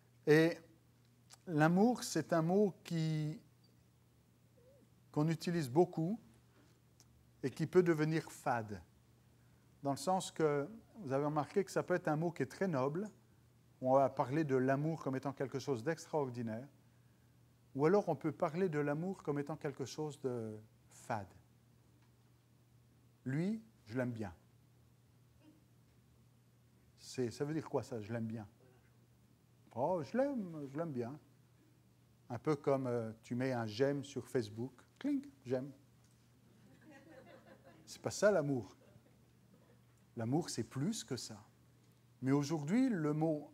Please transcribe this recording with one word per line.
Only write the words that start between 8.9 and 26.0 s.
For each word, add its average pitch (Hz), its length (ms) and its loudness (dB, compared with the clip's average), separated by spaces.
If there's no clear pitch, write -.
Dans 139 80 0
le 135 60 -4
sens 185 340 -2
que 147 380 0
vous 139 120 -8
avez 143 140 2
remarqué 151 400 0
que - 60 -10
ça 156 120 0
peut 180 120 0
être 175 120 -2
un 151 80 2
mot 165 160 0
qui 143 120 -4
est 123 40 0
très 190 220 -2
noble, 151 420 0
où 127 120 2
on - 20 10
va 135 160 8
parler 143 340 0
de 135 120 2
l'amour 139 480 2
comme 131 120 -2
étant - 180 -4
quelque 135 260 -4
chose 123 240 -2
d'extraordinaire, 127 840 -4
ou 139 100 4
alors 196 240 4
on 151 60 0
peut 156 160 -2
parler 175 380 0
de 147 100 0
l'amour 156 420 -2
comme 143 160 -2
étant 147 180 -4
quelque 139 300 -6
chose 151 360 -8
de 113 360 -4
fade. 104 420 -8
Lui, 180 380 -2
je 107 100 -10
l'aime 123 180 -2
bien. 104 200 -8